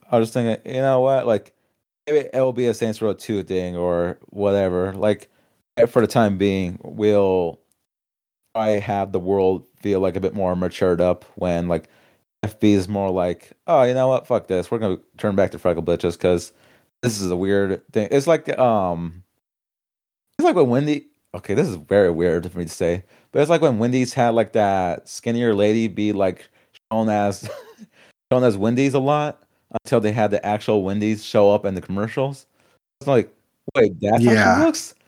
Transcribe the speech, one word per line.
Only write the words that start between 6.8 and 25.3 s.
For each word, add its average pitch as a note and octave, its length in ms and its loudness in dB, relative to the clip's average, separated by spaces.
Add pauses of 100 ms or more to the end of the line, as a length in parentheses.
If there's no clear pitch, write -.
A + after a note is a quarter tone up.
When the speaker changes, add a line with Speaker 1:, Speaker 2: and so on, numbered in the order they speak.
Speaker 1:
we'll G2 760 0 (960)
probably G#2+ 260 0
have G2 320 -4
the F#2+ 60 -2
world F#2 460 0 (160)
feel, G2 200 -2
like, F#2 160 0
a F#2+ 40 -4
bit F#2+ 140 -4
more F#2 200 -2
matured F2+ 460 0
up F2+ 240 0 (120)
when, F2 300 -2
like, E2+ 220 -4 (560)
F - 160 -10
B G#2 140 6
is F#2+ 140 0
more G2 220 -2
like, F2+ 420 -4 (140)
"Oh, D3+ 180 4
you B2 100 0
know C3 140 0
what? B2+ 180 -2
Fuck A2+ 220 -2
this. F2+ 220 -2
We're A#2+ 80 -4
gonna G2+ 220 -2 (160)
turn G#2 180 -2
back F#2+ 180 2
to E2+ 60 -14
Freckle E2+ 240 0
Bitches E2+ 360 -2
'cause F2+ 340 0 (500)
this A2 180 -2
is F#2 100 -2
a F2+ 60 -2
weird G2 460 0 (100)
thing." G#2+ 200 -2
It's C#3 140 2
like, D#3+ 320 0
um, F2+ 680 0 (1120)
it's D4+ 60 0
like E4 120 4
when C#3+ 120 4
Wendy, C#3+ 380 0 (280)
okay, G2 200 -6
this D#3 140 0
is G2 80 -6
very F#2+ 340 2
weird E2+ 420 0
for F2+ 60 -10
me F2 60 -6
to D#2+ 60 -12
say, F2+ 320 -2 (300)
but - 80 2
it's D3 100 2
like D#3+ 120 4
when C3 160 2
Wendy's B2 360 0
had, A#2+ 200 2
like, A2+ 180 0
that F#2+ 560 0
skinnier A#2 460 -2